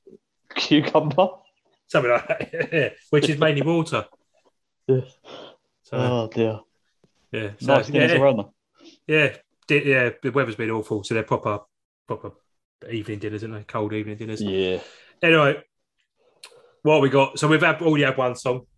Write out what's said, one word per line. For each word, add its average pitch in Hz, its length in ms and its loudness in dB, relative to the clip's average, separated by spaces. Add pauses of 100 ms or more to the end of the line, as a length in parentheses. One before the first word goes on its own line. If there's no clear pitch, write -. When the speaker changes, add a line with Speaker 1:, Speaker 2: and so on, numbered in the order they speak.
(560)
Speaker 1:
Cucumber? 151 720 2 (600)
Speaker 2:
Something 127 240 2
like 117 160 0
that, 160 420 -6
<laughs> - 40 -6
yeah, 143 160 0 (220)
which 147 180 4
is 147 80 -2
mainly 151 240 2
water. 156 440 0 (840)
Speaker 1:
Yeah. 131 140 4 (840)
Speaker 2:
So, - 140 -10
Speaker 1:
Oh, 123 360 0
dear. 110 260 0 (720)
Speaker 2:
yeah, 107 280 -8
so, 123 160 -8
Speaker 1:
Nice 110 140 0
things 156 220 2
Speaker 2:
yeah. 160 80 2
Speaker 1:
around 135 180 4
them. 101 120 -6 (580)
Speaker 2:
Yeah, 151 280 2 (320)
di-, 143 180 2
yeah, 131 240 2 (120)
the 123 100 -4
weather's 120 240 -2
been 113 160 -4
awful, 107 320 -4
so - 100 -6
they're 110 100 0
proper, 107 360 -4 (480)
proper 107 240 -12 (600)
evening 107 280 -8
dinners, 107 240 -10
aren't 110 120 -12
they? 104 80 -14
Cold 107 300 -6
evening 107 240 -8
dinners. 110 240 -10
Speaker 1:
Yeah. 95 380 -2 (420)
Speaker 2:
Anyway, 156 420 4 (1200)
what 151 180 4
we 135 80 4
got? 135 300 2
So 151 80 0
we've 151 140 4
had, 160 200 2
already 151 220 2
had 131 140 0
one 123 180 0
song. 127 300 -4 (120)